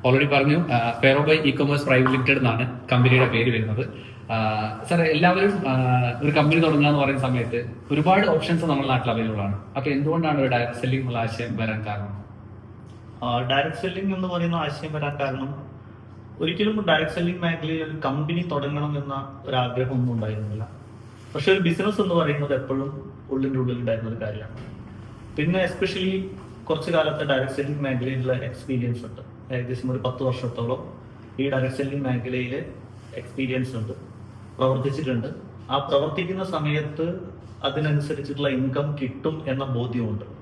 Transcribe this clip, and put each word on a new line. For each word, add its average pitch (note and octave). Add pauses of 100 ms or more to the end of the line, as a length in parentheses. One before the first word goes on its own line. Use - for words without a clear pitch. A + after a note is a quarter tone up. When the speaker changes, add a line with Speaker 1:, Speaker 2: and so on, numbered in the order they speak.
Speaker 1:
Already C3+
പറഞ്ഞു, D3
ആ, A#2
Fero C#3
by D#3 (140)
E-commerce C#3
Private C3
Limited C3
എന്നാണ് A#2+ (120)
കമ്പനിയുടെ B2+
പേര് A#2
വരുന്നത്. G#2+ (460)
ആ, A2+ (520)
സാർ, E3+
എല്ലാവരും, F3+
ആ, C#3 (500)
ഒരു D3
കമ്പനി D3+
തുടങ്ങുക D3+
എന്ന് D3
പറയുന്ന C3+
സമയത്ത് A#2+ (220)
ഒരുപാട് F#3
ഓപ്ഷൻസ് E3
നമ്മുടെ C#3
നാട്ടിൽ B2+
അവൈലബിൾ A2
ആണ്. G2+ (140)
അപ്പൊ C#3
എന്തുകൊണ്ടാണ് D3
ഒരു C3+
ഡയറക്ട് A#2+
സെല്ലിംഗ് C3
എന്നുള്ള A#2+
ആശയം A2+
വരാൻ A2
കാരണം? G2+ (1000)
Speaker 2:
ആ, A#2+
ഡയറക്ട് C#3
സെല്ലിംഗ് F#3+
എന്ന് F3+
പറയുന്ന E3+
ആശയം D3+
വരാൻ D3
കാരണം C3+ (760)
ഒരിക്കലും G#3
ഡയറക്ട് D#3+
സെല്ലിംഗ് F3
മേഖലയിൽ D#3+
ഒരു D#3
കമ്പനി D3+
തുടങ്ങണം D3
എന്ന C#3
ഒരു C3
ആഗ്രഹമൊന്നും B2
ഉണ്ടായിരുന്നില്ല. G#2+ (680)
പക്ഷെ D3
ഒരു G3
ബിസിനസ് F#3+
എന്ന് F3+
പറയുന്നത് D3
എപ്പോഴും C3+ (180)
ഉള്ളിൻ്റെ C3+
ഉള്ളിൽ B2
ഉണ്ടായിരുന്ന A2+
ഒരു A2+
കാര്യമാണ്. G#2 (800)
പിന്നെ F3
especially F#3+ (480)
കുറച്ച് D#3+
കാലത്തെ D3+
ഡയറക്ട് C3
സെല്ലിംഗ് C#3+
മേഖലയിലുള്ള B2+
എക്സ്പീരിയൻസ് A#2+
ഉണ്ട്. -
ഏകദേശം B2
ഒരു B2+
പത്ത് B2+
വർഷത്തോളം B2 (460)
ഈ C#3
ഡയറക്ട് C3
സെല്ലിംഗ് C#3
മേഖലയിൽ B2+ (520)
എക്സ്പീരിയൻസ് B2+
ഉണ്ട്, G#2+ (640)
പ്രവർത്തിച്ചിട്ടുണ്ട്. C3 (440)
ആ C3+
പ്രവർത്തിക്കുന്ന D#3
സമയത്ത് D#3 (440)
അതിനനുസരിച്ചിട്ടുള്ള C#3+
ഇൻകം C3+
കിട്ടും D#3
എന്ന C3+
ബോധ്യമുണ്ട്. A#2 (160)